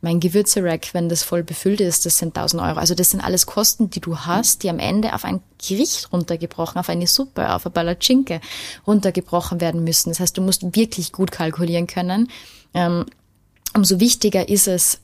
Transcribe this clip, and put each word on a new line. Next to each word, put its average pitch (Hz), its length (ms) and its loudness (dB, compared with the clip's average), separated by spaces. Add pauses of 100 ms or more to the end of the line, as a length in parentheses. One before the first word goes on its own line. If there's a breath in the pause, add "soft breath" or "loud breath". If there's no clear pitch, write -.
Mein 170 180 2
Gewürzerack, 180 760 0
wenn 170 160 0
das 170 120 -2
voll 175 200 -2
befüllt 190 400 -2
ist, 175 240 0
das 170 100 2
sind 165 200 -2
tausend 165 260 -2
Euro. 160 160 -2
Also 180 160 0
das 175 160 2
sind 190 100 -2
alles 180 240 0
Kosten, 208 460 0
die 170 100 -6
du 165 200 -6
hast, 185 420 0
die 190 80 0
am 165 80 -2
Ende 214 360 0
auf - 120 -4
ein 185 140 -2 (180)
Gericht - 520 -2
runtergebrochen, 170 680 -4
auf - 80 -4
eine 170 180 -2
Suppe, - 460 0
auf 180 140 -2
eine 180 60 -6
Palatschinke 180 680 2 (460 loud breath)
runtergebrochen 180 760 0
werden 165 240 0
müssen. 165 240 2
Das 165 120 -4
heißt, 175 180 -2
du 190 40 0
musst 185 320 -2
wirklich 220 380 0
gut 190 200 -2
kalkulieren 170 540 -2
können. 185 440 0 (420 loud breath)
Ähm, 170 320 0 (680)
umso 190 260 4
wichtiger 214 480 4
ist 202 200 2
es - 360 0